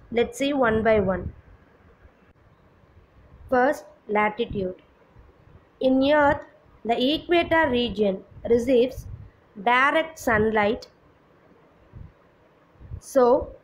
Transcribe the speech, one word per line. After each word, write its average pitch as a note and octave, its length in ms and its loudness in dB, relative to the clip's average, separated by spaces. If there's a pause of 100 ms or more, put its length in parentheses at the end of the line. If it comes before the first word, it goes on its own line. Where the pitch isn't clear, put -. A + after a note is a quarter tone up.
(120)
Let's A#3 280 -2
see C#4 140 0
one A3+ 280 2
by A3 180 4
one. F#3 320 -2 (2250)
First, C4 340 0 (220)
latitude. G#3 720 -4 (1000)
In C4 220 2 (100)
Earth, D4 300 4 (420)
the A3+ 140 -2 (160)
equator E4 560 0
region G#3 540 -2 (260)
receives B3 560 2 (580)
direct C#4+ 540 0
sunlight, G#3+ 720 -2 (2250)
so B3+ 600 0